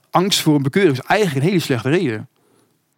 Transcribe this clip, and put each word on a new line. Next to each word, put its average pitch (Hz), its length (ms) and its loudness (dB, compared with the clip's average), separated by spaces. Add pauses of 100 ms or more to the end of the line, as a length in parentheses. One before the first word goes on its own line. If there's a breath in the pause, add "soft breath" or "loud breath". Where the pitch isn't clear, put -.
angst 180 320 0
voor 151 140 2
een 143 60 2
bekeuring 147 320 2
is 120 120 -6
eigenlijk 170 360 0
een 175 100 2
hele 175 120 0
slechte 127 260 -4
reden. 139 380 -2 (720)